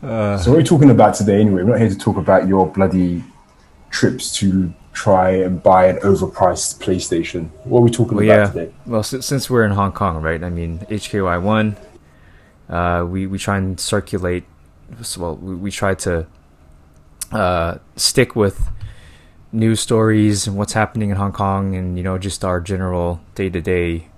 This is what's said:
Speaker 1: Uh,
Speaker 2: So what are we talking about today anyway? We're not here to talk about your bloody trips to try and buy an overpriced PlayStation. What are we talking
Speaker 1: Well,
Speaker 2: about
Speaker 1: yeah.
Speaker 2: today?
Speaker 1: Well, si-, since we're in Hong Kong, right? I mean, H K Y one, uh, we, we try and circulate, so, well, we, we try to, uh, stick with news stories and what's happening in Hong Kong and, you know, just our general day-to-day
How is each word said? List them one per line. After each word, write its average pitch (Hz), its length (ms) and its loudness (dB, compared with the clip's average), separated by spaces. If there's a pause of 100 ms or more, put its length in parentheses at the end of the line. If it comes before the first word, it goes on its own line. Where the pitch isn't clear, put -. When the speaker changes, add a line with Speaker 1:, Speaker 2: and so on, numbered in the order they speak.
Speaker 1:
Uh, 107 340 -2
Speaker 2:
So 92 140 2
what 143 40 8
are - 20 8
we 160 60 6
talking 147 280 6
about 107 240 6
today 101 240 2
anyway? 98 240 4
We're 104 80 2
not 117 80 2
here 113 100 4
to 95 80 -4
talk 95 200 -2
about 92 320 4
your 95 180 4
bloody 90 560 0 (680)
trips - 500 -2
to 92 340 0 (200)
try 92 380 2 (120)
and 92 180 -2
buy 92 260 6
an 90 100 2
overpriced - 840 0
PlayStation. 85 680 -4 (160)
What 120 140 2
are - 20 6
we 117 100 6
talking 110 260 0
Speaker 1:
Well, 104 120 2
Speaker 2:
about 104 260 6
Speaker 1:
yeah. 85 80 -4
Speaker 2:
today? 82 100 -12 (120)
Speaker 1:
Well, 113 180 -2
si-, 131 180 -8
since 135 280 -4
we're 120 160 4
in 104 60 2
Hong 98 200 0
Kong, 87 300 -4
right? 80 200 -2
I 87 80 -6
mean, 85 400 -6
H 107 200 -8
K 107 120 -4
Y 87 160 0
one, 107 380 0 (920)
uh, 87 400 -2
we, 95 180 -4
we 95 100 -6
try 101 200 -2
and 95 220 -4
circulate, 90 680 -4 (560)
so, 90 200 -12
well, 85 140 -6
we, 92 200 -12
we 95 160 -8
try 95 240 -2
to, 85 300 -4 (1080)
uh, 87 460 -2 (180)
stick - 400 0
with 101 320 0 (800)
news 113 300 0
stories 107 680 2
and 98 80 -4
what's 101 180 -4
happening 107 360 -2
in 101 80 -2
Hong 98 160 -2
Kong 98 420 -2
and, 90 220 -6
you 90 60 -6
know, 92 140 -4
just 95 280 -8
our 90 160 -2
general 90 580 -4 (140)
day-to-day 87 760 -4 (100)